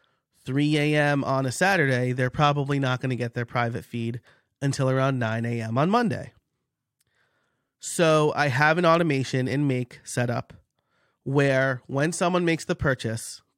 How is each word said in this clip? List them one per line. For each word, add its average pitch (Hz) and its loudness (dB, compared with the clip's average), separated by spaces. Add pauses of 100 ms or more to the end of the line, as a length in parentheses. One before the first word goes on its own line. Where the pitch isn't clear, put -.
(440)
three 147 0
A 151 2
M 147 2
on 135 0
a 123 -4
Saturday, 135 2
they're 127 -2
probably 143 2
not 127 0
gonna 131 -2
get 120 -4
their 120 -4
private 120 -4
feed 117 -6 (400)
until 139 0
around 131 0
nine 113 -2
A 117 -4
M 113 -4
on 156 2
Monday. 220 0 (1500)
So 156 2
I 147 0
have 147 2
an 175 2
automation 139 2
in 139 0
Make 127 -4
set 120 -4
up 120 -6 (680)
where 135 2
when 143 -2
someone 180 0
makes 165 0
the 175 -4
purchase, - -4 (160)